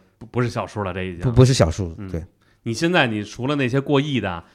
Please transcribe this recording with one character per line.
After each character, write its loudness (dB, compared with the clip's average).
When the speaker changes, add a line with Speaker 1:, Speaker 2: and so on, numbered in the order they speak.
Speaker 1:
不， -20
不 -2
是 0
小 -4
数 -6
了， -4
这 -4
已 -6
经。 -12
Speaker 2:
不， 0
不 10
是 4
小 4
数， -4
Speaker 1:
嗯。 -10
Speaker 2:
对。 -6
Speaker 1:
你 -6
现 0
在 4
你 -2
除 -8
了 -2
那 0
些 0
过 2
亿 -2
的， -6